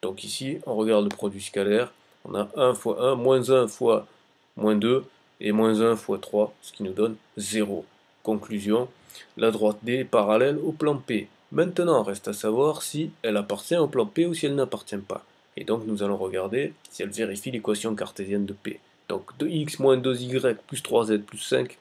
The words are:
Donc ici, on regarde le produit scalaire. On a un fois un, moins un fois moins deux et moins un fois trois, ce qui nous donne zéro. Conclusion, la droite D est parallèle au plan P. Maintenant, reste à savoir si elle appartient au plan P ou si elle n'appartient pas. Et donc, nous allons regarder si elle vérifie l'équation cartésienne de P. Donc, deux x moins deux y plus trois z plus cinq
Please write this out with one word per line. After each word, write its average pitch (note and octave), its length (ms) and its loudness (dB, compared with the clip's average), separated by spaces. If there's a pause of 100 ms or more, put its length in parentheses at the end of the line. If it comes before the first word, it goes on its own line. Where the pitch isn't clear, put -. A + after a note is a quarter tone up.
Donc G2 240 -8
ici, C3 400 -6
on A#2 100 -2
regarde G#2+ 300 4
le G2+ 40 0
produit G2+ 320 -6
scalaire. G#2 520 0 (320)
On G2 100 -10
a G#2 220 -2
un B2+ 160 4
fois - 280 -2
un, C3 140 4
moins B2+ 360 4
un B2 180 4
fois A2 360 2 (520)
moins G#2+ 180 4
deux B2 300 2 (340)
et G#2+ 140 -2
moins A2 260 4
un A2+ 160 4
fois G#2 220 -4
trois, G#2 440 0
ce - 120 -20
qui - 100 -10
nous F#2+ 80 -6
donne G#2+ 240 0 (220)
zéro. G2+ 480 -2 (360)
Conclusion, G#2+ 680 -2 (480)
la A2+ 120 4
droite G#2 320 0
D A#2+ 180 -2
est B2+ 40 -2
parallèle A#2 540 2
au D#3 160 -4
plan D3+ 240 0
P. A#2+ 320 -4 (240)
Maintenant, E3+ 500 2
reste G2 240 -6
à G#2 60 -6
savoir C3+ 480 0
si D3+ 300 -6 (100)
elle G#2+ 160 0
appartient G2+ 400 -2
au D#3 100 4
plan A#2+ 180 2
P E3 200 0
ou F3 80 -2
si D#3+ 120 -4
elle C#3+ 100 0
n'appartient B2+ 420 -4
pas. - 260 -8 (320)
Et - 80 -10
donc, A2 220 -2
nous G#2 180 -2
allons G2+ 140 0
regarder G2 560 -4 (160)
si - 140 -8
elle G2+ 60 -6
vérifie G#2 420 -6
l'équation A2 440 -2
cartésienne G2+ 500 -4
de G2 80 -8
P. - 280 -12 (260)
Donc, - 300 -8
deux D3 100 -2
x D3+ 320 -4
moins C3+ 160 6
deux B2+ 260 0
y B2+ 340 0 (120)
plus - 160 -10
trois A2+ 220 2
z G#2+ 140 2
plus - 180 -12
cinq B2+ 440 -2